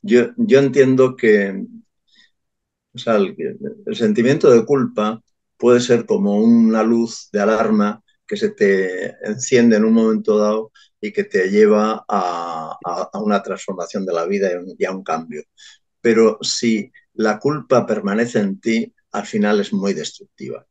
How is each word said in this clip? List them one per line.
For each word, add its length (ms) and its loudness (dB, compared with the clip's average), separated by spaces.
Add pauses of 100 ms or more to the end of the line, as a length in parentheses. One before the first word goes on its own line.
Yo, 340 2
yo 240 4
entiendo 560 2
que, 480 0 (1300)
o 40 -18
sea, 180 0
el, 180 0 (520)
el 100 -6
sentimiento 540 2
de 140 6
culpa 560 -2 (360)
puede 240 4
ser 260 0
como 320 0
una 440 4
luz 500 -2
de 80 -2
alarma 640 0 (240)
que 100 -8
se 140 -2
te 640 -2 (100)
enciende 500 2
en 80 2
un 80 2
momento 460 2
dado 340 -2 (280)
y 120 -10
que 120 -4
te 260 -2
lleva 580 2
a, 760 -6
a, 280 -6
a 80 -8
una 220 -2
transformación 640 -10
de 80 -4
la 120 -4
vida 260 -2
y 40 -6
un, 220 -12
y 60 -2
a 80 -6
un 100 -10
cambio. 400 -10 (580)
Pero 400 2
si 500 -4 (240)
la 240 -2
culpa 480 0
permanece 540 -2
en 200 -4
ti, 340 -4 (180)
al 140 -8
final 340 0
es 120 -6
muy 220 -2
destructiva. 760 -14